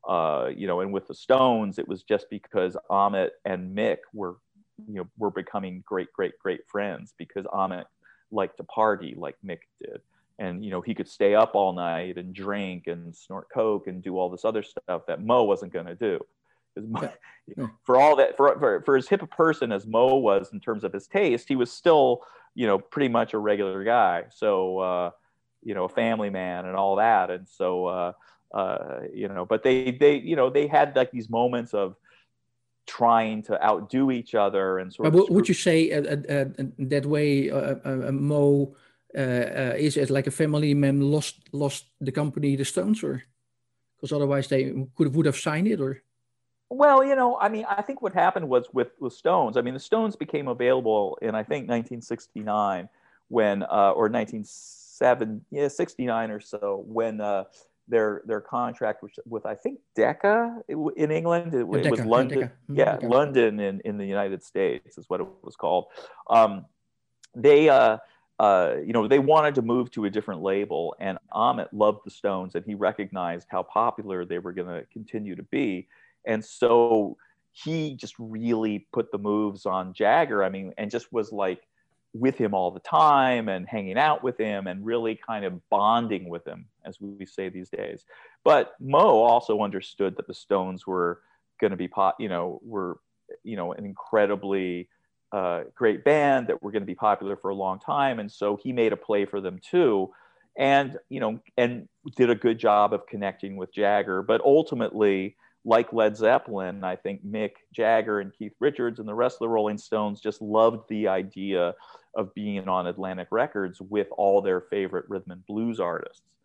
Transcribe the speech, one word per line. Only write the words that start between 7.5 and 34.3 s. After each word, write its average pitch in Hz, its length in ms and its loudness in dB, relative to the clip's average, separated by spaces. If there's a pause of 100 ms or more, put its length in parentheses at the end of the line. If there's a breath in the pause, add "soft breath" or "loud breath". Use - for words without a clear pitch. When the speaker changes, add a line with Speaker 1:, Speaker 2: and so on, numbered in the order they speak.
Speaker 1:
Ahmet 95 360 -4 (420 soft breath)
liked 101 280 -4
to - 60 -16
party 98 540 -2
like - 260 -12
Mick 92 180 -12 (200)
did. - 200 -14 (360)
And, 95 260 -8
you 104 60 -10
know, 90 120 -6
he 113 120 -6
could - 140 -6
stay 101 260 2
up 110 220 4
all 95 180 2
night 87 460 -4
and 92 120 -12
drink 95 540 -8
and 85 300 -10
snort - 360 -16
coke 107 360 -2
and 90 160 -12
do 92 160 -6
all 90 100 -2
this 90 160 -10
other 110 160 -2
stuff - 460 -10
that 85 160 -8
Mo 120 220 4
wasn't 95 280 -2
gonna 87 220 -8
do. 98 240 -2 (560)
'Cause 107 100 -10
Mo, 113 160 -6
Speaker 2:
Yeah. - 120 -8 (340 soft breath)
Speaker 1:
you 160 100 -18
know, 135 60 -8
Speaker 2:
Yeah. 110 60 -8 (140)
Speaker 1:
for 123 120 2
all 143 220 8
that, 135 180 4
for, 143 240 4
for, 104 220 2
for 139 160 4
as 131 100 0
hip 196 140 2
a 160 60 -12
person 151 440 0
as 98 160 -4
Mo 127 300 4
was 98 340 2
in 101 80 -12
terms 107 240 -6
of 95 80 -4
his 98 160 -10
taste, 156 400 0
he 135 80 0
was 123 160 0
still, 139 560 4 (260 loud breath)
you 120 140 -2
know, 98 100 4
pretty 139 300 -2
much 113 260 0
a 110 40 -4
regular 101 480 -2
guy. 101 440 2
So, 95 500 -2
uh, 90 320 -2 (520)
you 107 100 -8
know, 92 120 -2
a 90 40 -6
family 110 400 -2
man 92 360 -6
and 92 100 -8
all 98 220 0
that. 101 340 4
And 92 160 -10
so, 90 380 -2
uh, 90 280 -4 (400 soft breath)
uh, 85 480 -4 (120)
you 104 160 -6
know, 92 160 -6
but 107 180 -2
they, 131 280 2
they, 143 260 6
you - 180 -4
know, 131 140 2
they 143 180 2
had, 147 280 2
like, 127 160 2
these 110 180 -8
moments 120 440 -2
of 95 220 -2 (880 soft breath)
trying 113 580 2
to 92 220 -2
outdo 127 460 2
each 120 240 -6